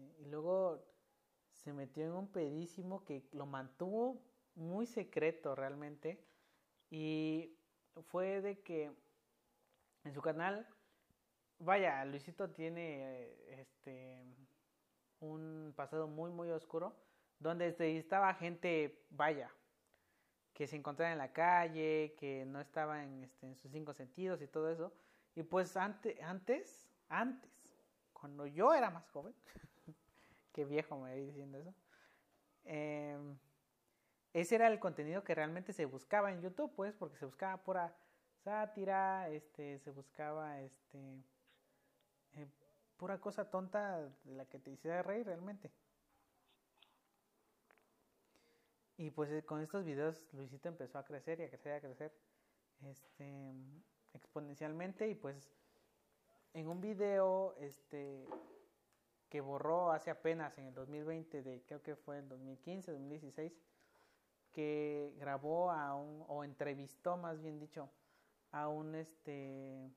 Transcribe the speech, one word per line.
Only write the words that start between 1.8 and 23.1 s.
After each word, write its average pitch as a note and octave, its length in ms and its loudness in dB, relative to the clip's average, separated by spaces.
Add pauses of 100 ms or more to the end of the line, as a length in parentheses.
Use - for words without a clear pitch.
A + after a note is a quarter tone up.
en E3 80 -2
un F#3+ 180 -4
pedísimo F3 760 -2
que C#3 260 -6
lo C#3+ 140 -6
mantuvo F#3 760 -2 (340)
muy F3 300 -2
secreto E3 680 2
realmente, C#3+ 680 -4 (680)
y D#3 640 0 (540)
fue F#3+ 320 2
de G3+ 180 -2
que D3+ 320 -2 (1120)
en D3 80 -8
su C#3+ 80 -6
canal, F3 480 0 (920)
vaya, E3+ 460 6
Luisito C#3+ 460 -4
tiene, D#3 720 -4
eh, A#2+ 400 -14
este, B2+ 600 -16 (1000)
un D#3 540 -8
pasado D#3 320 -2
muy, D#3 240 -4
muy E3+ 200 -4
oscuro, E3 440 -2 (440)
donde E3+ 300 2
entrevistaba E3+ 680 6
gente, E3+ 760 2
vaya, C#3+ 400 4 (1040)
que D3 140 -2
se D3+ 100 -6
encontraba D3 360 2
en D#3+ 60 0
la D#3+ 140 -2
calle, D#3+ 840 6
que C3+ 260 -2
no C3+ 160 -4
estaba D3+ 420 -2
en, C3+ 220 -10